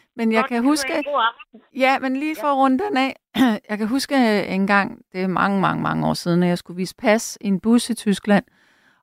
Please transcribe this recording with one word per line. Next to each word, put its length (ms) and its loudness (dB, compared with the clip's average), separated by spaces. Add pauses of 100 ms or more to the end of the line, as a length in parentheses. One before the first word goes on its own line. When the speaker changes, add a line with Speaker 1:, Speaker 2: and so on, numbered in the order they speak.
(160)
Speaker 1:
Men 160 0
jeg 100 2
Speaker 2:
Godt, 80 -2
Speaker 1:
kan 80 -4
Speaker 2:
det 60 0
var 60 2
Speaker 1:
huske 280 0
Speaker 2:
en 60 -2
god 200 -2 (100)
aften. 280 -20 (180)
Speaker 1:
Ja, 200 2
men 180 -4
lige 180 -4
for 120 -6
Speaker 2:
Ja. 60 2
Speaker 1:
at 40 -2
runde 260 2
den 140 -2
af. 180 -2 (200)
<clears throat> 340 0
Jeg 80 -6
kan 100 -4
huske, 280 -2
øh, 380 2
en 140 0
gang, 340 0 (100)
det 120 -6
er 40 -2
mange, 340 0
mange, 220 0
mange 240 -2
år 60 0
siden, 300 0
at 60 2
jeg 80 0
skulle 200 -14
vise 180 -8
pas 460 0
i 60 -6
en 120 0
bus 300 2
i 40 -2
Tyskland. 520 0 (580)